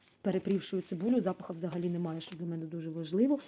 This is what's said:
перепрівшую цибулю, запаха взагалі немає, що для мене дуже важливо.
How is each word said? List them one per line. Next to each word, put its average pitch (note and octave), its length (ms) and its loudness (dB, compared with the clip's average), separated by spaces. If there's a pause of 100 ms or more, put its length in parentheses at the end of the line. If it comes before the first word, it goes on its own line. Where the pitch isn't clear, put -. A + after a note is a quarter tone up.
(220)
перепрівшую F#3+ 600 2
цибулю, G#3 380 2
запаха F3+ 320 -2
взагалі E3+ 360 -2
немає, E3+ 320 -2
що E3 160 -10
для E3+ 100 -6
мене E3 200 -4
дуже D#3+ 240 -6
важливо. F3+ 580 4